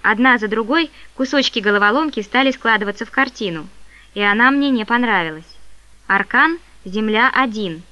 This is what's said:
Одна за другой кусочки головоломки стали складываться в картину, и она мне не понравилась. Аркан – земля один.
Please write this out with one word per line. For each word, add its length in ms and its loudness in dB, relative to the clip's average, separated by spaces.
Одна 380 2
за 100 -4
другой 420 -2
кусочки 420 -2
головоломки 640 0
стали 300 0
складываться 520 -2
в 60 -16
картину, 580 -4
и 60 -6
она 300 4
мне 200 0
не 140 0
понравилась. 600 -2
Аркан – 520 2
земля 500 0
один. 580 -2